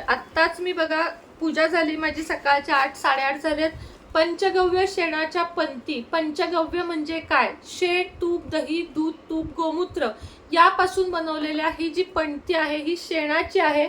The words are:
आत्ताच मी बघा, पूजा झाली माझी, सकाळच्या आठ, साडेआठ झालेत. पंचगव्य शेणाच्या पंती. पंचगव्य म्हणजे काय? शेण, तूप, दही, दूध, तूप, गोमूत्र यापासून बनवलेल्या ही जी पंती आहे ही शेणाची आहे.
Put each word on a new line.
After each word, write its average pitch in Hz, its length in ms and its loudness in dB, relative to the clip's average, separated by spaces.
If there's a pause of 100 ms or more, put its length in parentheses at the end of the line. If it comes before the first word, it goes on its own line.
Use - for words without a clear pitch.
आत्ताच 330 520 2
मी 359 140 -2
बघा, 320 340 0 (320)
पूजा 320 280 2
झाली 320 280 2
माझी, 214 280 -2
सकाळच्या 285 520 2
आठ, 277 200 2
साडेआठ 277 480 0
झालेत. 311 260 0 (440)
पंचगव्य 370 720 2
शेणाच्या 330 560 0
पंती. 294 580 -4 (100)
पंचगव्य 330 720 0
म्हणजे 330 380 -4
काय? 277 340 2 (120)
शेण, 359 380 0 (180)
तूप, 349 260 -2
दही, 311 340 -2
दूध, 320 320 -2 (160)
तूप, 320 160 -4
गोमूत्र 320 640 -2 (440)
यापासून 370 600 4
बनवलेल्या 311 580 -2 (100)
ही 330 100 -2
जी 339 140 -2
पंती 311 500 -4
आहे 302 240 0
ही 311 200 -2
शेणाची 330 640 0
आहे. 294 300 4